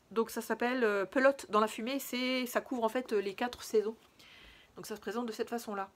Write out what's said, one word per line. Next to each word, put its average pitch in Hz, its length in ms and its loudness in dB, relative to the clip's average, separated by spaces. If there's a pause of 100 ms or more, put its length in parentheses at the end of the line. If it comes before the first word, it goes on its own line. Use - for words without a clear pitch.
(100)
donc 220 200 0
ça 226 120 -6
s'appelle, 240 420 0
euh, 202 220 2
Pelote 269 420 4
dans 208 120 4
la 214 80 4
fumée, 247 300 -4
c'est, 254 480 -2
ça 220 140 0
couvre 233 240 -4
en 220 40 4
fait, 247 240 -2
euh, 208 80 2
les 196 140 -4
quatre 247 280 -4
saisons. 220 340 0 (800)
Donc 185 100 -14
ça 214 100 -8
se - 40 -12
présente 233 260 -4
de 220 60 -6
cette - 160 -6
façon-là. 208 480 -6